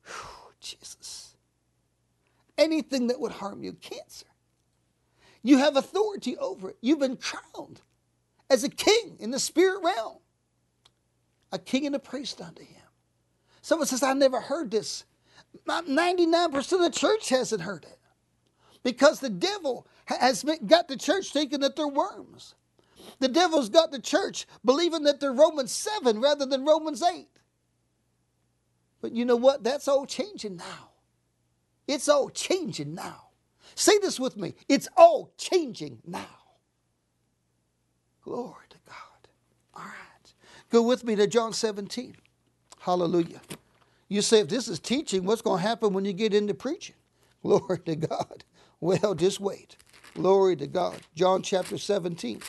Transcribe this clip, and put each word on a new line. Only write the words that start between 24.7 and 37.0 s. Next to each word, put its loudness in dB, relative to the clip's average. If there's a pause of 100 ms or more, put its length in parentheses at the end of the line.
that 2
they're -2
Romans 4
seven -2
rather 2
than -4
Romans 2
eight. -2 (1700)
But -10
you -2
know 4
what? 4
That's -2
all 2
changing -10
now. -16 (960)
It's -4
all 2
changing -4
now. -14 (480)
Say 4
this -4
with -4
me. -8 (120)
It's 2 (100)
all 8
changing -4
now. -12 (2000)